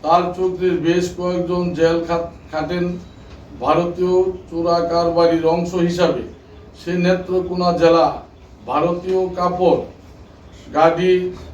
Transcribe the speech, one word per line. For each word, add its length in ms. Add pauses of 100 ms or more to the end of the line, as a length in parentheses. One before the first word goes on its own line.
তার 360
চক্রের 420
বেশ 380
কয়েকজন 560
জেল 320
খাট-, 460
খাটেন। 460 (640)
ভারতীয় 720 (180)
চোরা 300
কারবারির 680
অংশ 300
হিসাবে 460 (640)
সে 120
নেত্রকোনা 800
জেলা 440 (460)
ভারতীয় 680
কাপড় 460 (920)
গাড়ি 580 (220)